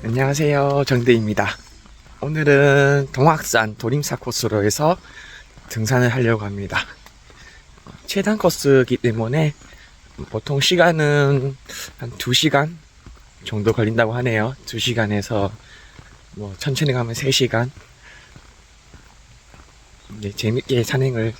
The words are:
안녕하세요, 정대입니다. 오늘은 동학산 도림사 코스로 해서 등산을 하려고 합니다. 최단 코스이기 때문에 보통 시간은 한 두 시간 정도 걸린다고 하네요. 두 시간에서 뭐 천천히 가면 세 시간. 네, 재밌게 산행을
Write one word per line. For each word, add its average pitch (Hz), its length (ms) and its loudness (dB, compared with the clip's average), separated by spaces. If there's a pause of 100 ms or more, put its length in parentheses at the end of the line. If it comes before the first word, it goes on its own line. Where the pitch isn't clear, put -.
안녕하세요, 139 760 0
정대입니다. 113 680 2 (680)
오늘은 143 880 4
동학산 127 640 2
도림사 131 380 -2
코스로 107 480 -2
해서 151 340 0 (720)
등산을 120 400 0
하려고 113 360 0
합니다. 101 340 -6 (1300)
최단 208 320 -2
코스이기 135 580 4
때문에 123 560 0 (760)
보통 139 300 -2
시간은 147 920 2 (440)
한 123 180 -12
두 123 160 -4
시간 156 460 0 (680)
정도 107 260 0
걸린다고 113 440 0
하네요. 120 400 -2 (100)
두 117 140 -10
시간에서 104 720 -2 (800)
뭐 101 260 -12
천천히 139 340 -2
가면 117 220 -4
세 135 160 -4
시간. 127 420 0 (2250)
네, 101 240 -10
재밌게 117 540 -2
산행을 123 540 -2